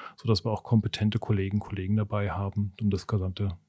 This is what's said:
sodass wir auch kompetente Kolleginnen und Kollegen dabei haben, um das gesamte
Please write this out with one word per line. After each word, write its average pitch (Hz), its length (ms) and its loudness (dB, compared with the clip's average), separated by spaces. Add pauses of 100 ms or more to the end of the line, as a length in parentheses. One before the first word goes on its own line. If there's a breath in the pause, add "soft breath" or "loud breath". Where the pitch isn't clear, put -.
(180 loud breath)
sodass - 260 2
wir 110 80 0
auch 104 120 -2
kompetente 107 560 2
Kolleginnen 98 420 0
und - 60 -8
Kollegen 98 280 -2
dabei 104 360 0
haben, 98 500 -2
um 104 80 2
das 95 180 0
gesamte 92 500 0 (120)